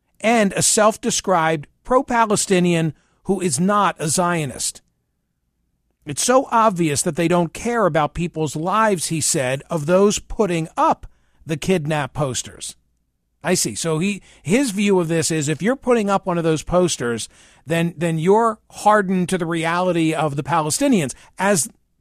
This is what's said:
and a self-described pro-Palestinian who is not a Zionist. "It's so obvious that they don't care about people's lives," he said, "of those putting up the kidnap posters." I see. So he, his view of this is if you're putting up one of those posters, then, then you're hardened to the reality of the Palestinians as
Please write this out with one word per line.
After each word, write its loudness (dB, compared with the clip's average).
and 2
a -2
self-described 0
pro-Palestinian 2
who -2
is -2
not 2
a -4
Zionist. -2
"It's -6
so 4
obvious 2
that -4
they 0
don't 0
care -2
about 0
people's -4
lives," 0
he -4
said, -2
"of -4
those 4
putting -2
up 0
the -6
kidnap -2
posters." -8
I 0
see. -2
So -2
he, -4
his 0
view 2
of 0
this 0
is -2
if -4
you're 0
putting 0
up 0
one -2
of -2
those 0
posters, -2
then, -2
then -2
you're 2
hardened 2
to -2
the -2
reality 0
of -2
the -4
Palestinians 0
as 0